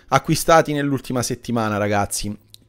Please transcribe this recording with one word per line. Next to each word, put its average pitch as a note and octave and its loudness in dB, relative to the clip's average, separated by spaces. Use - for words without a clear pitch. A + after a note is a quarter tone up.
acquistati D3+ 2
nell'ultima C#3 -2
settimana, A2+ -2
ragazzi. G#2 -2